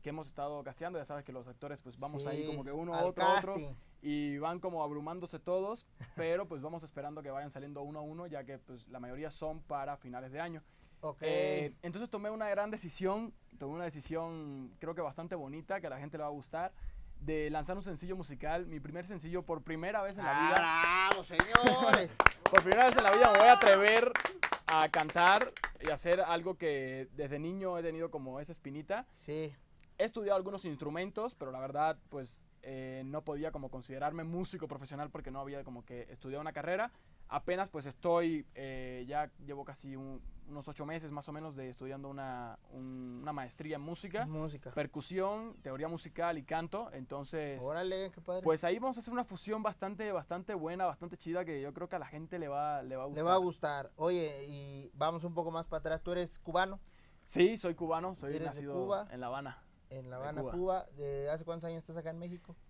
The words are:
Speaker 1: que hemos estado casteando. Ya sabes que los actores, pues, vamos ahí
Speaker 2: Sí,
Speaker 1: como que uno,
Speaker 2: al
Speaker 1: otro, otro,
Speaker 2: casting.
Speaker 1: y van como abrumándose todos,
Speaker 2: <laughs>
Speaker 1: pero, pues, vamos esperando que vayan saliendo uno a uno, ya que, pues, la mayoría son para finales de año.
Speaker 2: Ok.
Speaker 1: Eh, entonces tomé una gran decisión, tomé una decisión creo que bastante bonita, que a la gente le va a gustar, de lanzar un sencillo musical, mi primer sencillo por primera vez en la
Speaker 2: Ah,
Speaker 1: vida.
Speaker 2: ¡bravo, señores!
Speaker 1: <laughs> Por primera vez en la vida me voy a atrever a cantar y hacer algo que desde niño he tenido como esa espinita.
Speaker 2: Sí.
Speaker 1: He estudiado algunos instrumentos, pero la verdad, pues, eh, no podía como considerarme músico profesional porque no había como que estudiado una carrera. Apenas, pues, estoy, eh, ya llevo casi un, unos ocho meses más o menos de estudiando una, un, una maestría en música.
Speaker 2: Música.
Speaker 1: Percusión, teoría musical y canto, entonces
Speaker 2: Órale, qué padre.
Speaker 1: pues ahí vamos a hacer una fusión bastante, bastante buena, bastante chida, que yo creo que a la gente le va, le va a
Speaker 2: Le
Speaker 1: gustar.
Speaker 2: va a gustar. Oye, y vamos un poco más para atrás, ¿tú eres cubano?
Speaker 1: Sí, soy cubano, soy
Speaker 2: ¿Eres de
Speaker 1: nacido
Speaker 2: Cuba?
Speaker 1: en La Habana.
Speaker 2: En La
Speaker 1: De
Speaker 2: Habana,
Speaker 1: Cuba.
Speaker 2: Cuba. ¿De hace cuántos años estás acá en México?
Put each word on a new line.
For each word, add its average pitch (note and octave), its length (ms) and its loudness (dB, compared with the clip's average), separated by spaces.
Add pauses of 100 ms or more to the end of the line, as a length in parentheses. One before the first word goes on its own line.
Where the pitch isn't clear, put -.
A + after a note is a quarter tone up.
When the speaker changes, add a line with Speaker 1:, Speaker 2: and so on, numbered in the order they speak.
Speaker 1:
que D3 80 -8
hemos D#3 180 -8
estado C#3+ 360 -6
casteando. E3 360 -8
Ya C#3+ 60 -8
sabes C#3+ 200 -10
que C3 80 -14
los B2 140 -12
actores, C#3 360 -12
pues, B2 160 -16
vamos C#3+ 260 -6
ahí D3+ 180 -4
Speaker 2:
Sí, D#3 40 -6
Speaker 1:
como D3+ 160 -6
que C3+ 80 -8
uno, E3 220 -4
Speaker 2:
al E3+ 120 2
Speaker 1:
otro, F3+ 240 2
otro, F#3+ 260 4
Speaker 2:
casting. D3 180 -6 (280)
Speaker 1:
y D3 360 -2
van E3 240 -2
como F3 220 -4
abrumándose D#3 560 -6
todos, F#3+ 460 -2 (140)
Speaker 2:
<laughs> - 160 -14
Speaker 1:
pero, E3+ 320 0
pues, D#3 140 -8
vamos D#3+ 220 -8
esperando D3 380 -10
que C#3+ 100 -10
vayan C#3 200 -6
saliendo C#3+ 300 -10
uno D3 180 -8
a D3+ 40 -8
uno, D#3+ 240 -10
ya C#3+ 180 -8
que, C3+ 120 -10
pues, A#2 300 -18
la B2+ 140 -14
mayoría C3 300 -8
son D#3 320 -6
para C#3+ 340 -4
finales B2+ 340 -10
de C#3+ 80 -8
año. E3 240 -6 (380)
Speaker 2:
Ok. D3+ 200 -6
Speaker 1:
Eh, D3+ 600 0
entonces F#3 280 -6
tomé G#3 200 -4
una A3 180 -4
gran G3+ 240 0
decisión, G3+ 640 -2 (260)
tomé C#3+ 140 -6
una F3 100 -4
decisión D3+ 960 -6
creo D#3+ 160 -6
que F3 60 -4
bastante E3 340 -4
bonita, D#3+ 460 -6
que E3 60 -6
a - 20 -4
la C3+ 100 -6
gente D3 180 -8
le D3+ 60 -4
va D3 60 -2
a - 20 -4
gustar, D#3+ 400 -4 (480)
de D3+ 300 -2
lanzar D#3 260 -2
un G3 80 -6
sencillo F3 320 -6
musical, D#3 520 -4
mi D#3 120 -8
primer D#3 240 -8
sencillo F3 400 -4
por D#3+ 200 -2
primera E3+ 400 -2
vez G3 140 -4
en G3+ 60 -4
la C3+ 80 2
Speaker 2:
Ah, C#3+ 160 8
Speaker 1:
vida. E3+ 600 6
Speaker 2:
¡bravo, F#3+ 140 4
señores! A3+ 920 6 (160)
Speaker 1:
<laughs> - 200 2
Por F#3+ 100 12
primera G3+ 240 8
vez B3 100 8
en - 80 6
la G3 80 8
vida A#3 220 10
me G3+ 60 12
voy A3 100 12
a B3 60 12
atrever A3 540 10 (580)
a D#3 220 6
cantar F3 640 6 (300)
y - 80 0
hacer F3 320 4
algo E3+ 340 0
que C3 580 -2
desde C#3+ 260 -4
niño F3+ 380 -4
he E3+ 60 -4
tenido E3 260 -4
como C3+ 300 -8
esa D3+ 140 -10
espinita. D#3 580 -8
Speaker 2:
Sí. D3+ 420 -8 (440)
Speaker 1:
He G3 80 4
estudiado G#3 320 2
algunos G3 260 -2
instrumentos, F3 720 -4
pero C3 160 -8
la C3 80 -8
verdad, D3 380 0 (120)
pues, C3 320 -10 (200)
eh, C3 440 -10
no D3+ 200 -6
podía D3+ 260 -4
como C3 180 -8
considerarme C#3+ 540 -4
músico E3+ 460 -6
profesional C#3 400 -8
porque C3+ 220 -10
no C3+ 100 -8
había C#3 240 -8
como A#2+ 180 -12
que A#2+ 260 -12
estudiado C3+ 320 -8
una D#3 120 -6
carrera. F#3 380 -2 (380)
Apenas, F#3 400 0
pues, C#3+ 160 -8
estoy, E3 600 2 (100)
eh, B2+ 520 -8
ya D3 220 -2 (160)
llevo C#3 200 -10
casi C#3+ 320 -12
un, C3+ 240 -10 (260)
unos C#3+ 220 -10
ocho D3 160 -8
meses D#3 260 -8
más D3 160 -8
o D#3 60 -10
menos D3+ 240 -10
de C3 120 -8
estudiando C3+ 380 -10
una, C3 500 -8 (140)
un, B2+ 500 -10
una D3+ 120 -6
maestría D3 420 -8
en C#3+ 60 -8
música. E3+ 440 -6
Speaker 2:
Música. D#3 460 -6
Speaker 1:
Percusión, F#3 880 -4
teoría C#3+ 280 -6
musical E3 480 -2
y C3+ 60 -8
canto, E3+ 500 -4
entonces C#3 680 -6
Speaker 2:
Órale, F#3 500 -4
qué E3+ 100 -18
padre. F3+ 220 -4
Speaker 1:
pues D#3+ 200 4
ahí F3+ 160 2
vamos B3+ 160 -2
a A#3 60 -10
hacer A#3 120 -10
una B3 120 -2
fusión G#3+ 360 -6
bastante, G#3 520 -4
bastante F3+ 400 -4
buena, F3+ 320 -2
bastante E3+ 320 -4
chida, F3 260 -4
que D#3 160 -4
yo C#3 140 -6
creo F3 160 -8
que F#3 80 -6
a - 20 -2
la C#3 60 -8
gente D#3+ 340 -10
le D#3 80 -4
va, C#3+ 340 -2
le C3 140 -6
va C3 80 -4
a C#3 40 -6
Speaker 2:
Le C#3+ 40 -6
Speaker 1:
gustar. D3+ 140 -2
Speaker 2:
va F3+ 80 6
a F#3+ 40 8
gustar. D3+ 600 -2
Oye, D#3 500 -2
y C#3 460 -12
vamos D#3+ 320 -2
un E3+ 80 -6
poco E3 180 -2
más E3 160 -4
para D#3+ 140 -4
atrás, D#3+ 200 -2
¿tú F3 120 -4
eres F3 260 -4
cubano? F#3 400 0 (460)
Speaker 1:
Sí, G3+ 320 6
soy F3 180 -2
cubano, E3 400 -2
soy C#3 140 -8
Speaker 2:
¿Eres D#3 120 -2
de - 40 -4
Speaker 1:
nacido C#3 280 -6
Speaker 2:
Cuba? G3 380 -2
Speaker 1:
en B2 80 -10
La B2 80 -6
Habana. C3 340 -8 (280)
Speaker 2:
En C3 200 -12
La B2+ 80 -12
Speaker 1:
De C3+ 60 -8
Speaker 2:
Habana, D3+ 180 -6
Speaker 1:
Cuba. C3 120 -4
Speaker 2:
Cuba. F#3 320 0 (100)
¿De C#3 340 -4
hace D#3+ 140 -4
cuántos E3+ 240 -6
años E3 120 -6
estás E3 180 -12
acá D#3+ 140 -6
en E3 80 -10
México? F3 360 -12 (140)